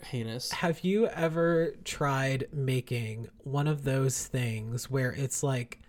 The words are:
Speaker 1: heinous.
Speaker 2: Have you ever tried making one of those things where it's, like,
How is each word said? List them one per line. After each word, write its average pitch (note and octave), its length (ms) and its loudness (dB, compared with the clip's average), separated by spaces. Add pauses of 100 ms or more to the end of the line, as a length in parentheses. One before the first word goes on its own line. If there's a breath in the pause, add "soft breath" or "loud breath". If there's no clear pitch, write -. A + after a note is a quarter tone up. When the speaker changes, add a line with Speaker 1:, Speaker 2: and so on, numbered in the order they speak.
(100)
Speaker 1:
heinous. A2+ 400 -4
Speaker 2:
Have E3+ 300 0
you G3+ 280 4
ever E3 680 2 (100)
tried C3+ 680 0
making A#2+ 760 -2 (160)
one C#3+ 240 0
of D3 160 0
those C3+ 420 2
things A#2 640 -2
where C3 220 0
it's, - 320 -2
like, C3 440 -2